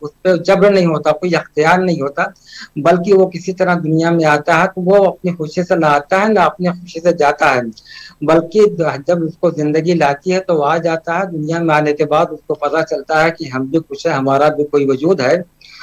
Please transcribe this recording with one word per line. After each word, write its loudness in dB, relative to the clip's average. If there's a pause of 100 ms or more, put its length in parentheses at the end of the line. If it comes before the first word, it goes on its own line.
उस -12
पे 0
जब्र 4
नहीं 4
होता, 0
कोई -2
अख्तियार 0
नहीं -2
होता, -4 (440)
बल्कि 2
वो 6
किसी -8
तरह 0
दुनिया 0
में 2
आता 2
है 2
तो -8
वो 4
अपनी -2
खुशी -6
से 0
ना 2
आता 0
है, 0
ना 4
अपनी -2
खुशी -8
से 2
जाता 0
है, 0 (600)
बल्कि 2
द-, 0
जब 0
उसको -2
ज़िंदगी -2
लाती 0
है 0
तो -2
वो 0
आ 0
जाता -4
है। -4
दुनिया -6
में 0
आने 0
के 0
बाद 0
उसको -10
पता -4
चलता -2
है 0
कि -10
हम -6
भी 0
खुश -8
हैं, 0
हमारा 2
भी -2
कोई 0
वजूद 0
है। 0 (400)